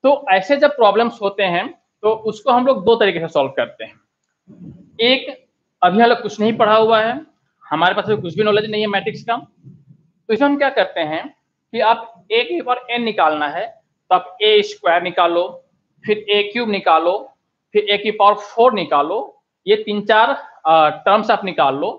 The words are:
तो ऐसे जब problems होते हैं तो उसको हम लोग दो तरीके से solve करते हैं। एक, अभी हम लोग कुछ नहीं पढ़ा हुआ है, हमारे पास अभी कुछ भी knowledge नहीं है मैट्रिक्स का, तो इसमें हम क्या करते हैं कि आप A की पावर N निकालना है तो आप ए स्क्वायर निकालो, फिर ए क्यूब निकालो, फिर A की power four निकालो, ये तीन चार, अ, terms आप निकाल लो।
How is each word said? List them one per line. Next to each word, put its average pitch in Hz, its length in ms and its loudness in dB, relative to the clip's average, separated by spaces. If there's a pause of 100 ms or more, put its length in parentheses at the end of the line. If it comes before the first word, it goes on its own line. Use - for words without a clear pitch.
तो 277 280 2
ऐसे 285 260 2
जब 285 180 2
problems 226 460 2
होते 202 240 -2
हैं 180 220 -2 (360)
तो 214 80 2 (180)
उसको 247 220 -4
हम 247 160 2
लोग 214 180 0
दो 226 100 4
तरीके 196 240 0
से 160 80 -6
solve 135 240 -2
करते 117 320 -6
हैं। 110 100 -18 (1080)
एक, 262 460 -2 (340)
अभी 185 200 4
हम 233 80 6
लोग 233 120 0
कुछ 208 180 -10
नहीं 220 180 0
पढ़ा 214 180 2
हुआ 220 260 4
है, 226 120 -2 (520)
हमारे 175 300 0
पास 196 100 -4
अभी 208 160 -2
कुछ 165 140 -10
भी 214 80 -2
knowledge 214 280 0
नहीं 214 100 -4
है 214 60 -2
मैट्रिक्स 202 360 -6
का, 233 140 -4
तो - 960 -14
इसमें 269 140 0
हम 285 100 0
क्या 277 140 0
करते 185 300 -2
हैं 160 220 -6 (500)
कि 233 80 -4
आप 226 300 0 (200)
A 233 120 2
की 339 180 -6
पावर 247 360 -6
N 240 60 -4
निकालना 156 440 0
है 170 180 -6
तो - 500 -4
आप - 260 -4
ए 214 220 4
स्क्वायर 180 400 0
निकालो, 175 400 0 (640)
फिर 214 120 0
ए 208 240 -2 (120)
क्यूब 233 160 -4
निकालो, 180 480 0 (580)
फिर 208 180 0
A 202 100 -2
की 214 80 -2
power 202 240 4
four 233 380 2
निकालो, 160 460 -2 (460)
ये 202 180 4
तीन 208 220 -6
चार, 220 240 4
अ, 160 600 0 (160)
terms 214 260 2
आप 202 140 0
निकाल 143 300 -2
लो। 170 240 -6